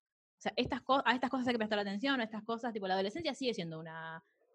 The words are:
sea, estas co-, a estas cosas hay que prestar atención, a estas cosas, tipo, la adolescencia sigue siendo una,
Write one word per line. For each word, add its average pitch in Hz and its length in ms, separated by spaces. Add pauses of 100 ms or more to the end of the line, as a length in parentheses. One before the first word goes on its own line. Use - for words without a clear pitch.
(380)
sea, - 180
estas 247 260
co-, 269 220
a 240 100
estas 254 160
cosas 254 180
hay 240 60
que 233 40
prestar 214 220
atención, 202 400
a 220 40
estas 220 200
cosas, 233 280
tipo, 202 140
la 185 80
adolescencia 208 400
sigue 254 200
siendo 165 260
una, 160 420 (320)